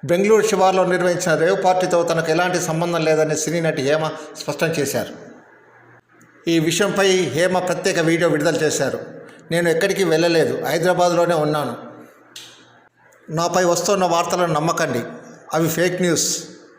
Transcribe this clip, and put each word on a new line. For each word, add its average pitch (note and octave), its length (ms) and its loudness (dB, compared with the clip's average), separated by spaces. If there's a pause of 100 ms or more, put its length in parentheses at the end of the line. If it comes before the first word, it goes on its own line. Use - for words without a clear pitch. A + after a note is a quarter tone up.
బెంగళూరు G3+ 420 4
శివార్లో F#3 380 4
నిర్వహించిన F3 500 0
రేవ్ F#3 280 2
పార్టీతో F#3 400 2
తనకు E3 280 0
ఎలాంటి F3 280 0
సంబంధం E3 460 -2
లేదని D#3 300 2
సినీ D#3+ 260 -2
నటి D#3 200 -2
హేమ D3+ 280 0 (280)
స్పష్టం D#3+ 300 -4
చేశారు. C3+ 580 -4 (1200)
ఈ E3 120 2
విషయంపై F3+ 500 2
హేమ F3+ 500 0
ప్రత్యేక E3+ 400 -2
వీడియో E3 300 2
విడుదల D#3 260 0
చేశారు. C#3+ 440 -2 (520)
"నేను E3+ 180 0
ఎక్కడికి F#3+ 340 0
వెళ్ళలేదు, E3 600 2
హైదరాబాద్లోనే E3+ 720 2
ఉన్నాను. D3+ 420 -2 (1500)
నాపై E3+ 340 0
వస్తున్న F3+ 420 2
వార్తలను F3 480 0
నమ్మకండి, D3+ 500 0 (500)
అవి D#3+ 160 2
ఫేక్ F3 320 0
న్యూస్. E3 420 0 (360)